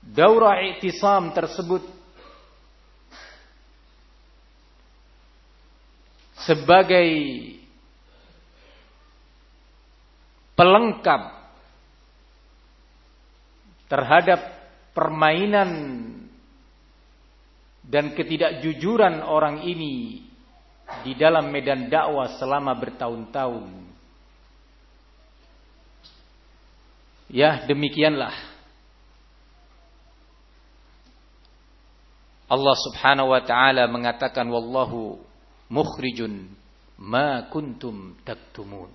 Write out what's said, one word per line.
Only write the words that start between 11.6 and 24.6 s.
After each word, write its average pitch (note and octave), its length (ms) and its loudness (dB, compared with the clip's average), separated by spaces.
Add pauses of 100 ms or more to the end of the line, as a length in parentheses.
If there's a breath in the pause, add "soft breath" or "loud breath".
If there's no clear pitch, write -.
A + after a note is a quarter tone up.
terhadap D3+ 540 4 (500)
permainan E3+ 800 2 (2250)
dan D3 320 0
ketidakjujuran D#3+ 1080 0
orang D3+ 400 0
ini C#3+ 680 -8 (720)
di C3 140 -10
dalam D#3 340 4
medan C3+ 380 -4
dakwah D3 480 -2
selama C3+ 400 -4
bertahun-tahun. A#2 920 -8 (3750)